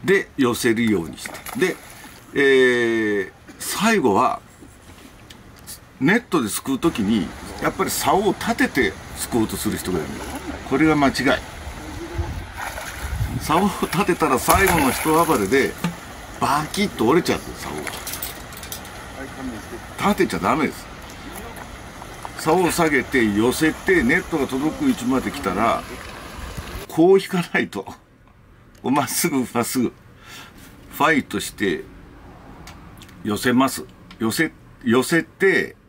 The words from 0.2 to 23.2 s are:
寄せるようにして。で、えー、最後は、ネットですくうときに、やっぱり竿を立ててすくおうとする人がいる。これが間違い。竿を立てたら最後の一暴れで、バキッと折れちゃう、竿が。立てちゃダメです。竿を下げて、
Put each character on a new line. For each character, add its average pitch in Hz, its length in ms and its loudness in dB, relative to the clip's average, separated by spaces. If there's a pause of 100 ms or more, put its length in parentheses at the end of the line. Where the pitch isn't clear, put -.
寄 120 160 4
せ 117 200 2
る 113 160 2
よ 92 140 2
う 78 60 -8
に - 80 -12
し - 100 -12
て。 - 320 -10
で、 - 160 2 (580)
え 143 60 -2
ー、 120 920 4 (280)
最 220 380 2
後 127 160 4
は、 117 280 2 (1600)
ネ 165 180 4
ッ 240 60 -2
ト 151 200 0
で 104 60 -2
す - 120 -6
く 135 120 -4
う 123 60 -2
と 165 120 2
き - 80 -6
に、 95 280 2 (340)
や 151 80 0
っ 160 40 -8
ぱ 196 100 -2
り 139 60 -2
竿 147 300 2
を 208 80 2
立 202 280 0
て 262 120 2
て 117 260 0 (220)
す - 120 -8
く 120 120 0
お - 40 4
う 107 40 0
と 98 100 -6
す - 120 -2
る 92 80 -2
人 - 140 -4
が 90 60 0
い 78 40 0
る。 71 60 -6 (600)
こ 135 80 2
れ 151 80 4
が 156 100 6
間 147 120 4
違 - 20 6
い。 110 40 -4 (2250)
竿 165 240 2
を 202 40 4 (120)
立 185 240 0
て 175 100 2
た 160 140 2
ら 131 80 4
最 185 300 4
後 170 120 4
の 135 120 4
一 156 340 2
暴 156 120 2
れ 101 100 2
で、 127 240 4 (680)
バ 135 320 2
キ 196 120 0
ッ 202 40 0
と 113 200 0
折 165 140 6
れ - 20 -2
ち 123 100 0
ゃ 92 40 0
う、 - 20 -4 (180)
竿 - 180 -10
が。 76 60 -8 (2250)
立 202 140 4
て - 20 -4
ち - 80 -4
ゃ - 40 -2
ダ 123 160 2
メ 147 120 0
で - 60 -4
す。 - 120 -14 (1500)
竿 170 240 4
を 156 80 4
下 160 180 2
げ 135 140 2
て、 123 220 2